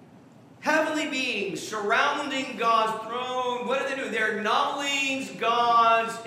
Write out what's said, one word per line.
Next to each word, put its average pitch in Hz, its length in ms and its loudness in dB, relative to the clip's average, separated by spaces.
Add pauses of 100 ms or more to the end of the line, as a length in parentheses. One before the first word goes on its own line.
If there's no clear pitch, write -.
(600)
heavenly 311 480 2
beings 226 600 -4
surrounding 262 920 -2
God's 220 500 0
throne. 247 600 -4
What 269 140 0
are 269 80 -4
they 269 60 -4
doing? 262 160 -6
They're 214 260 -2
acknowledging 277 1000 -2
God's 226 760 4 (120)